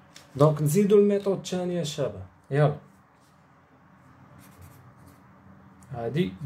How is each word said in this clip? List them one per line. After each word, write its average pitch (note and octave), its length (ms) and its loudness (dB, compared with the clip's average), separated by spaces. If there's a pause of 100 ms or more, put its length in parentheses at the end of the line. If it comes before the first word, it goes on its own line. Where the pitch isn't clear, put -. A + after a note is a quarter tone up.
(360)
دونك D3 260 4
نزيدو G3 360 4
الميثود G3+ 380 2
الثانية F3+ 440 -6
الشباب، A#2 460 -6 (240)
يلا. C#3+ 260 2 (3250)
هادي C3+ 420 -4 (140)